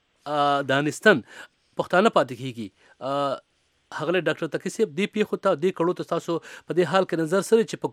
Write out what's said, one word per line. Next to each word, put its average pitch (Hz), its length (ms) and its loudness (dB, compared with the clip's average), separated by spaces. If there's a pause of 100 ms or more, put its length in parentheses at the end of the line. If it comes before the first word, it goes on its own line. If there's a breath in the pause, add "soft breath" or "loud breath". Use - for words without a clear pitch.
(260)
آ، 143 360 2
دانستن 143 600 2 (560 loud breath)
پښتانه 196 320 2
پاتې 139 240 2
کیږي. 117 360 -10 (300 soft breath)
آ، 139 360 -2 (640)
ښاغلی 170 240 -2
ډاکټر 156 260 -2
تقي 160 220 -6
صاحب، 170 280 -2
دې 196 80 0
پیښو 208 320 -2
ته، 190 180 2
دې 165 160 0
کړو 170 220 0
ته 165 100 -6
تاسو 165 360 -4 (280 loud breath)
په 156 60 -6
دې 175 100 2
حال 180 200 2
کې 180 140 -4
نظر 165 240 0
سره 226 200 4
چې 170 140 -4
په - 180 -8